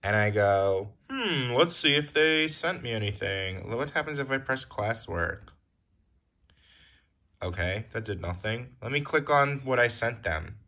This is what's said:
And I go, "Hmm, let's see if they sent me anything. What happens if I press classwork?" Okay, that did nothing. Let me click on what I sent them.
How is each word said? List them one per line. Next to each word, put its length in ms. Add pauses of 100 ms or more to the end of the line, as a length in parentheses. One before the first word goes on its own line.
And 140
I 140
go, 640 (140)
"Hmm, 440
let's 240
see 180
if 180
they 360
sent 340
me 80
anything. 800
What 200
happens 280
if 100
I 100
press 260
classwork?" 880 (1900)
Okay, 520
that 120
did 160
nothing. 640
Let 80
me 100
click 300
on 340
what 140
I 80
sent 380
them. 440